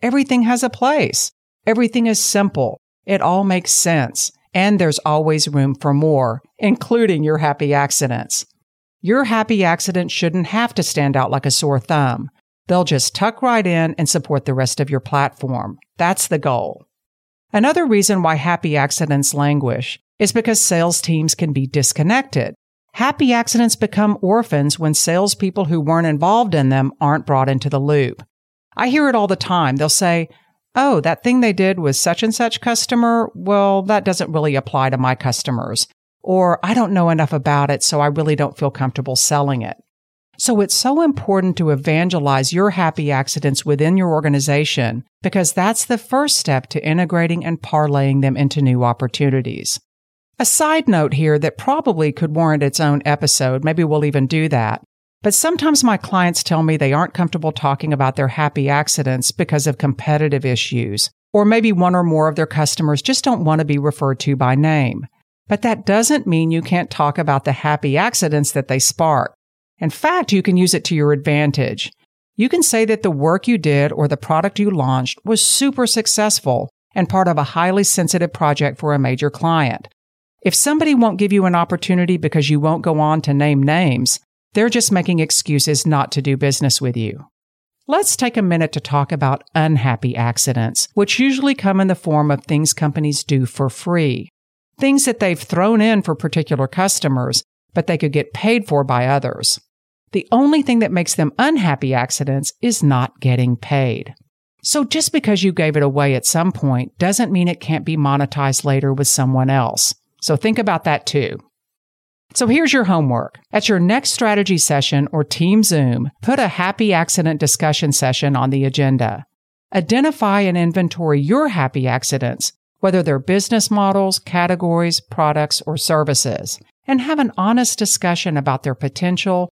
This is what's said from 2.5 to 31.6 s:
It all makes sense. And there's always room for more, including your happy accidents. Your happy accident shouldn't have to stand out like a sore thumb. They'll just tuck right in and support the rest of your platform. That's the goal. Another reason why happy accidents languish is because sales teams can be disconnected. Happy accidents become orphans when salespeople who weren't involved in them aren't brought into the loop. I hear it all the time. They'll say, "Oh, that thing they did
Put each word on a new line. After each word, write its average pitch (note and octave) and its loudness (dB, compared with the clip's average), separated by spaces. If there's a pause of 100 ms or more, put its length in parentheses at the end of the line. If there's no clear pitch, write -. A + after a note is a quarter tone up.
It G3 0
all F#3 2
makes F#3 0
sense. - 0 (220)
And G3 2
there's D#3 0
always D#3 0
room C#3 0
for C#3+ 0
more, C#3 2 (180)
including G#3+ 2
your D3+ 0
happy D3 0
accidents. C#3 -2 (560)
Your A#3+ 2
happy A3 0
accident E3+ -2
shouldn't E3+ -2
have A#3 -2
to F3 0
stand C#3 0
out B2+ 0
like C3+ -2
a C3+ 0
sore C#3 0
thumb. C#3 -2 (380)
They'll F3+ 2
just - -2
tuck A3 -2
right A#3 2
in E3 0
and D3+ -2
support C#3+ -2
the C3+ -2
rest C3 -2
of C#3 -2
your C3+ -2
platform. C3 -4 (200)
That's F3+ 0
the E3+ 0
goal. B2 -4 (640)
Another D4+ 2
reason G3+ 2
why D#3+ 2
happy D#3 -2
accidents C#3 0
languish C#3 -2 (200)
is G3+ 0
because A3+ 0
sales E3+ 0
teams D#3+ 0
can D#3+ -2
be C3+ -2
disconnected. D#3 0 (400)
Happy C4 0
accidents A#3 2
become G#3 0
orphans D3+ 0
when D#3 0
salespeople F#3+ 0
who D#3+ 0
weren't E3 0
involved F#3 2
in C3+ 2
them C3+ 2 (100)
aren't D3+ 0
brought C3+ 0
into C3+ -2
the C#3 -2
loop. C#3 -2 (540)
I B3 -2
hear C#4+ 2
it A#3+ 2
all G#3 2
the F#3 0
time. D#3 0
They'll D3+ 0
say, E3+ 0 (460)
"Oh, B3+ 2
that E3 -2
thing B3 2
they A3 2
did F#3+ 0